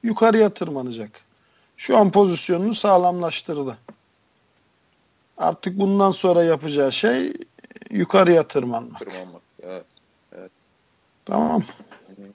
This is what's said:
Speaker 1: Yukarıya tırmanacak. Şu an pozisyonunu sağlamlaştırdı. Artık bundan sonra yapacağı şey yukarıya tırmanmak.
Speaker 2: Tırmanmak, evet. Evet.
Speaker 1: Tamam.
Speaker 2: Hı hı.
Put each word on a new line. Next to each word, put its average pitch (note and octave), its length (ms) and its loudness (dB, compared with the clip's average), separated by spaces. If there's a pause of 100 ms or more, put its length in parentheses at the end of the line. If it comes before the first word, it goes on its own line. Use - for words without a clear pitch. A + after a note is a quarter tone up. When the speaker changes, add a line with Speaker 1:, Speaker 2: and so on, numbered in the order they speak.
Speaker 1:
Yukarıya A3 460 4
tırmanacak. B2+ 760 -10 (520)
Şu B3+ 200 0
an G3 140 4
pozisyonunu F#3+ 640 0
sağlamlaştırdı. F3 1000 -2 (1600)
Artık F3+ 420 -4
bundan G3 320 2
sonra F3 320 2
yapacağı D3 500 0
şey B3 400 -2 (580)
yukarıya F3 560 2
tırmanmak. A#2+ 520 -6
Speaker 2:
Tırmanmak, F#2 420 -18 (220)
evet. F#2 220 -16 (520)
Evet. F#2 140 -20 (760)
Speaker 1:
Tamam. - 380 -2 (440)
Speaker 2:
Hı G3 140 -20
hı. C#3 140 -20